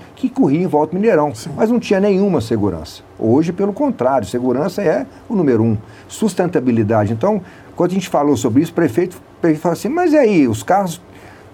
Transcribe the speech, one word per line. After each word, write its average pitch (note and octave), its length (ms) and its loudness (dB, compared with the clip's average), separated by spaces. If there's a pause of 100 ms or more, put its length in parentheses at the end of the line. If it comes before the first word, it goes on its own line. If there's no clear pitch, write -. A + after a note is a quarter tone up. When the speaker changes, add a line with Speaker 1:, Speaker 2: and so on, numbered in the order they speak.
(140)
Speaker 1:
que - 160 -4
corria E3+ 320 0
em F#3 60 -2
volta D3 240 0
do F#3 80 -2
Mineirão. D3+ 340 2
Speaker 2:
Sim. - 220 -14
Speaker 1:
Mas A3 120 0
não A#3+ 120 0
tinha G3 180 0
nenhuma F#3+ 420 2
segurança. G2+ 640 -4 (160)
Hoje, C#3+ 340 2
pelo G3 200 -2
contrário, C3+ 560 -2
segurança B2+ 540 -2
é D#3+ 220 0 (240)
o A#3 60 -4
número B2+ 300 2
um. A2+ 120 0 (300)
Sustentabilidade. A#2 1080 0
Então, F#3 280 0 (340)
quando F3 160 0
a F3+ 40 -4
gente F#3+ 140 -4
falou D3 280 2
sobre A#2 260 2
isso, D#3+ 80 -4
o - 40 -18
prefeito, E3+ 420 0
o - 240 -20
prefeito D#3 220 0
falou F3 100 0
assim, E3 160 -6
"Mas E4+ 240 0
e D#4 40 4
aí, G#3 300 4
os A2 160 -2
carros F#3 400 0 (520)